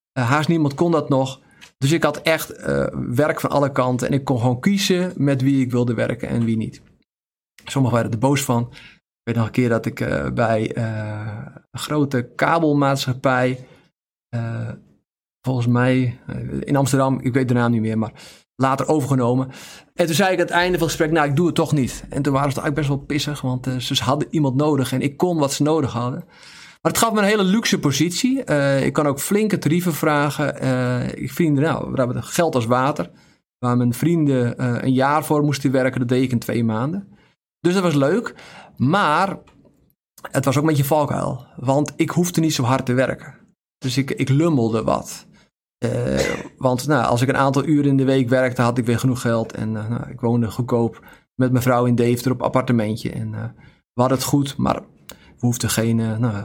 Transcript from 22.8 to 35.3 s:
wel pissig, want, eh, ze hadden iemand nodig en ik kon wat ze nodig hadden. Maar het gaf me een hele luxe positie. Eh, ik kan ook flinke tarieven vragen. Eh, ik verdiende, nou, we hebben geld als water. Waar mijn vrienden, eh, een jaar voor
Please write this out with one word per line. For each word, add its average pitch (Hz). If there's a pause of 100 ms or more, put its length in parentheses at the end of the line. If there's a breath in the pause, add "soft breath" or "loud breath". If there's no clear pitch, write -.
wel 139
pissig, 147
want, 127
eh, 127
ze 131
hadden 147
iemand 143
nodig 139
en 131
ik 139
kon 180
wat 139
ze -
nodig 147
hadden. 123 (580 loud breath)
Maar 165
het -
gaf 226
me 208
een 208
hele 208
luxe 196
positie. 175
Eh, 139
ik 135
kan 151
ook 139
flinke 208
tarieven 170
vragen. 147
Eh, 123
ik -
verdiende, 147
nou, 147
we 127
hebben 123
geld 165
als 120
water. 131 (480 soft breath)
Waar 123
mijn 123
vrienden, 143
eh, 123
een 131
jaar 139
voor 151